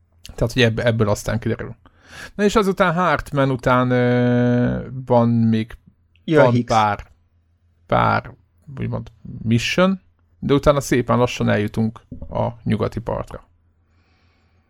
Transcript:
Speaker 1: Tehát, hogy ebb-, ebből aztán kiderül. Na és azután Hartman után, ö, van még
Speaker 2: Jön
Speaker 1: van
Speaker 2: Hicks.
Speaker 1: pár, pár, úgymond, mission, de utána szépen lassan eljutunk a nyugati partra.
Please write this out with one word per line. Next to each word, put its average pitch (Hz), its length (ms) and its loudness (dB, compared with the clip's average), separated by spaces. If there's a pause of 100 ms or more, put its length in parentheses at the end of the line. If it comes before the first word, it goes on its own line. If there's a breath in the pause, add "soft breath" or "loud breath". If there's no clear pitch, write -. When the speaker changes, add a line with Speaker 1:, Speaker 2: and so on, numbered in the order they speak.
(360)
Speaker 1:
Tehát, 117 180 -4
hogy 127 80 2
ebb-, 113 180 2
ebből 113 300 0
aztán 107 300 -4
kiderül. 110 360 -6 (600 loud breath)
Na 202 80 -2
és 208 120 2
azután 190 380 2
Hartman 147 580 0
után, 127 400 2
ö, 123 960 2 (180)
van 120 240 4
még 113 480 0 (460)
Speaker 2:
Jön 151 200 4
Speaker 1:
van 123 100 6
Speaker 2:
Hicks. 120 200 -2
Speaker 1:
pár, 107 260 2 (880)
pár, 113 440 0 (480)
úgymond, 113 280 -8 (360)
mission, 180 560 0 (400)
de 135 140 0
utána 143 280 4
szépen 120 360 0
lassan 120 320 0
eljutunk 110 500 -2 (300)
a 117 180 -4 (160)
nyugati 110 360 -2
partra. - 480 -8 (1200)